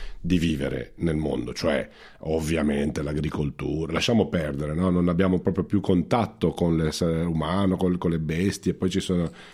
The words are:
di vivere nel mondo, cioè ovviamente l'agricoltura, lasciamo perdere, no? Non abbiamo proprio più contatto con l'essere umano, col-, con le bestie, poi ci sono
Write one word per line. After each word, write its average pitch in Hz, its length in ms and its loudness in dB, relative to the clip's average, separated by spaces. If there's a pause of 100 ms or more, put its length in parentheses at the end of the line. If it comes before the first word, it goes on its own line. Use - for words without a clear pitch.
(200)
di 87 160 2
vivere 67 600 -2
nel 80 200 0
mondo, 62 340 -2
cioè - 380 -2 (300)
ovviamente 76 840 0
l'agricoltura, 73 880 -4
lasciamo 107 380 2
perdere, 76 460 -2
no? 92 140 2
Non 87 200 4
abbiamo 92 300 4
proprio 92 260 0
più 101 160 0
contatto 90 720 2
con 85 240 2
l'essere 82 480 0
umano, 87 500 0
col-, 90 220 2
con 90 140 0
le 82 80 0
bestie, 85 560 0
poi 95 140 0
ci 92 120 0
sono 87 280 0 (240)